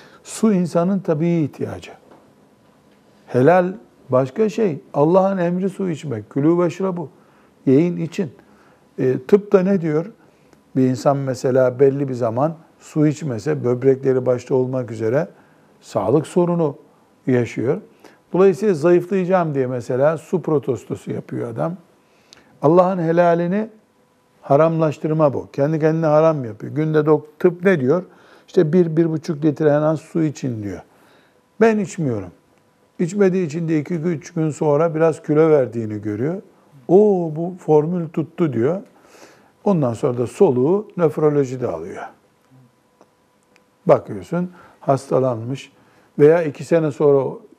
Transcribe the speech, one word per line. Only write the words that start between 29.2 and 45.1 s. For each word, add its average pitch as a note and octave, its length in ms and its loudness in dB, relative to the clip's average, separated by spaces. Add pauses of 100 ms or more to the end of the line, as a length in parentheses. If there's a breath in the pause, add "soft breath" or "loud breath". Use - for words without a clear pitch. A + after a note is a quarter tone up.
litre D3+ 240 0
en D3 120 2
az D3+ 180 0
su - 240 -4
için C3 400 -6
diyor. G2+ 180 -8 (800 soft breath)
Ben A3 180 2
içmiyorum. B2 520 -6 (680)
İçmediği F#3 460 0
için D#3+ 220 -6
de D#3+ 120 0
iki, D3 140 -6
üç E3 400 -6
gün D#3+ 160 -2
sonra D#3 460 0
biraz D#3+ 280 0
kilo D#3 260 4
verdiğini A2+ 520 0
görüyor. A#2 400 -4 (460 soft breath)
"Oo, F#3 480 4
bu E3+ 240 -6
formül D#3 500 0
tuttu." D#3+ 440 -4
diyor. C#3+ 280 -2 (840 soft breath)
Ondan D3+ 300 0
sonra B2 240 -4
da B2 100 -2
soluğu E3 600 2 (100)
nefrolojide D3 720 0
alıyor. F2+ 360 -10 (1800)
Bakıyorsun D3+ 640 0 (280 loud breath)
hastalanmış C3 920 -4 (480 soft breath)